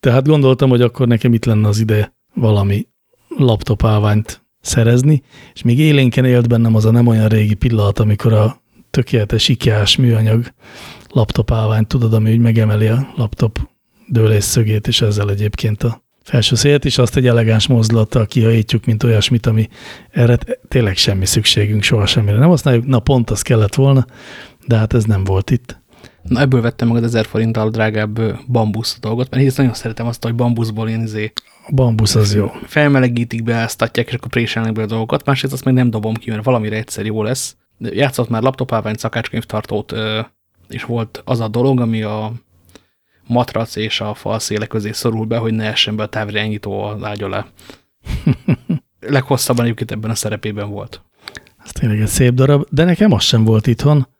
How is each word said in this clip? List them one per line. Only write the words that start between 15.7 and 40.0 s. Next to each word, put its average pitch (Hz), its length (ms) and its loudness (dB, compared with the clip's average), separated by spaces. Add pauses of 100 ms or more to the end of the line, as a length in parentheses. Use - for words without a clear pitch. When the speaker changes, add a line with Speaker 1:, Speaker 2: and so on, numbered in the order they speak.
Speaker 1:
a 120 200 -4 (200)
felső - 320 0
szélt, 143 300 2
és 131 120 0
azt 123 180 2
egy 127 120 4
elegáns 110 400 2
mozdulattal 113 580 2
kihajítjuk, 113 600 2
mint 110 180 0
olyasmit, 113 420 2
ami 110 220 2 (440)
erre 120 240 4
t-, - 320 -6
tényleg 104 300 0
semmi 95 280 0
szükségünk, 104 580 0
soha 104 220 0
semmire 104 320 0
nem 143 120 6
használjuk. 127 360 2
Na, 131 140 2
pont 127 300 2
az 107 120 -2
kellett 110 340 0
volna, 135 300 4 (640)
de 117 100 2
hát 110 160 0
ez 117 100 2
nem 104 200 0
volt 95 280 0
itt. - 320 -4 (440)
Speaker 2:
Na, 101 120 0
ebből 131 220 2
vettem 117 260 -2
meg 117 100 2
az 117 60 0
ezer 113 220 0
forinttal 110 440 -2
drágább, 107 480 -2
ö, 113 160 -2 (140)
bambusz 113 520 -2
dolgot, 117 300 -4
mert - 120 -12
egyrészt 135 160 2
nagyon 131 160 0
szeretem 117 340 -8
azt, 117 160 -8
hogy 117 120 -4
bambuszból 113 520 -2
ilyen, 113 140 -4
izé, 107 300 -6 (360)
Speaker 1:
A - 60 -6
bambusz 113 420 2
az 104 200 2
jó. 104 160 0 (140)
Speaker 2:
felmelegítik, 123 800 0
beáztatják, 113 640 -4
és - 60 -8
akkor 123 160 -10
préselnek 113 420 -4
be 110 100 -4
a 110 40 -2
dolgokat. 113 400 -4
Másrészt 135 280 -2
azt 131 120 -10
még 131 80 2
nem 127 160 2
dobom 110 240 -4
ki, 113 160 -10
mert 107 140 -8
valamire 110 320 -2
egyszer 110 300 -8
jó 107 180 -4
lesz. 123 320 -6 (220)
De 113 160 -10
játszott 127 360 -2
már 113 120 -2
laptopállvány 117 540 -4
szakácskönyvtartót, 107 960 -8
ö, 110 280 -6 (480)